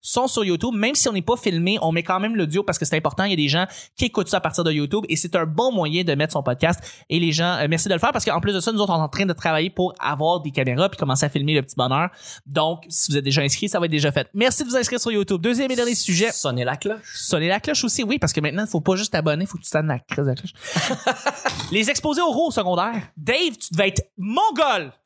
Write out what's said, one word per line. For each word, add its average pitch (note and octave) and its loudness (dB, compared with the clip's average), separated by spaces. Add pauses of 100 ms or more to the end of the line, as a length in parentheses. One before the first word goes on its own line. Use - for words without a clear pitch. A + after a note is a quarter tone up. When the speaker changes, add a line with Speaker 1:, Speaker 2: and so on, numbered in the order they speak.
Speaker 1:
sont B3+ 0
sur A#3 0
YouTube. G3 0
Même A3+ 0
si - 2
on A#3 -2
n'est F#3+ -2
pas E3+ 2
filmé, E3+ 0
on D#3+ 0
met E3+ 0
quand F#3 0
même A3 -2
l'audio F3+ 0
parce F#3 -2
que - -2
c'est D#3+ 0
important. D#3+ 0
Il G3+ 0
y F#3+ 2
a - 0
des D3+ 2
gens E3 0 (280)
qui B3+ 0
écoutent - 0
ça G3 2
à - 2
partir E3+ -2
de D#3+ 2
YouTube D3+ 0
et D3 0
c'est E3 -2
un E3 2
bon D#3+ 2
moyen F3 0
de E3 0
mettre D#3 0
son D3 -2
podcast. D#3+ 0 (280)
Et E3 2
les E3+ 2
gens, E3 0
euh, D3 0
merci E3 0
de F#3+ 2
le E3 0
faire B3 2
parce A3 -2
qu'en E3+ 0
plus G3+ 0
de G3 0
ça, A3 -2
nous G#3+ 0
autres, G3 2
on E3+ 2
est D#3+ 2
en D#3 0
train G3 -2
de F#3 0
travailler E3 0
pour F#3 -2
avoir D3+ 0
des D3 -6
caméras C3 2
puis G3 -6
commencer C3+ 0
à D3 0
filmer C#3+ 0
Le C#3 4
Petit - -8
Bonheur. C3+ 0 (360)
Donc, D#3 -2
si - 0
vous C#3+ 2
êtes C#3+ -2
déjà C#3 2
inscrit, C#3 0
ça F#3+ 0
va E3+ 2
être E3 0
déjà D3+ 2
fait. C#3 0
Merci B3 2
de B3 -8
vous B3 0
inscrire B3 0
sur A#3 -2
YouTube. G3 0
Deuxième B3 0
et B3+ 0
dernier A#3+ 0
sujet. G3 2
Speaker 2:
Sonnez B2+ -2
la C3 0
cloche. G#3+ -8
Speaker 1:
Sonnez D#3+ 0
la G3 2
cloche - -2
aussi, B3 0
oui, A#3 0
parce D#3+ 0
que - 0
maintenant, D3+ -2
il - -8
faut D#3+ 0
pas F#3 2
juste G#3 -4
t'abonner, D#3+ 0
faut - -8
que - -14
tu - -6
t'abonnes D#3 0
à - 2
la B2 -4
crise - -4
de C3+ 2
la B2+ 2
cloche. - -10
<laughs> - -2
Les G#3+ 2
exposés D4 0
oraux D#4+ 2
au - 0
secondaire. F#3+ 0 (220)
Dave, B3 0
tu - -4
devais F#3+ 4
être - 0 (160)
mongol A#3+ 2 (140)